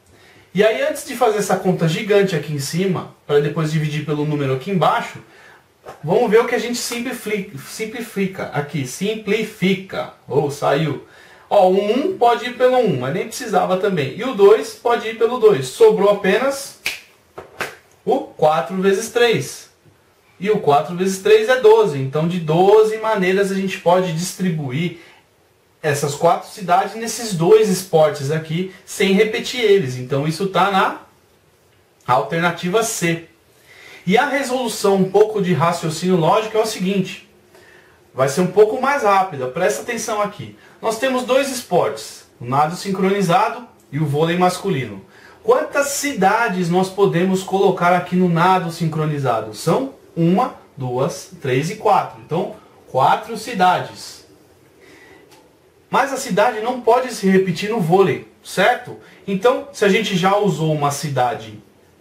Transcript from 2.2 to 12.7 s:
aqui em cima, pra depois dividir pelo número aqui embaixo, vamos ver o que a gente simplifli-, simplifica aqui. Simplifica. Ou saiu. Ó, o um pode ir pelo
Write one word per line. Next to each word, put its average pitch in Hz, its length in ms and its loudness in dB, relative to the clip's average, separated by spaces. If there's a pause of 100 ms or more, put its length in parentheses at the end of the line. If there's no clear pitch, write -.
aqui 151 180 -6
em 143 60 -4
cima, 170 560 -4 (100)
pra 147 140 2
depois 156 320 -2
dividir 151 340 -2
pelo 147 180 -2
número 143 300 -2
aqui 131 160 -6
embaixo, 180 480 0 (840)
vamos 202 260 2
ver 214 100 4
o 240 60 2
que 247 80 -4
a 240 60 -2
gente 233 180 -6
simplifli-, 233 760 -8 (160)
simplifica 214 840 -6
aqui. 143 320 -4
Simplifica. 196 1300 -4 (140)
Ou 135 240 0
saiu. 147 520 -2 (460)
Ó, 196 180 6
o 196 240 2
um 302 240 0
pode 240 300 2
ir 247 100 -6
pelo 254 220 4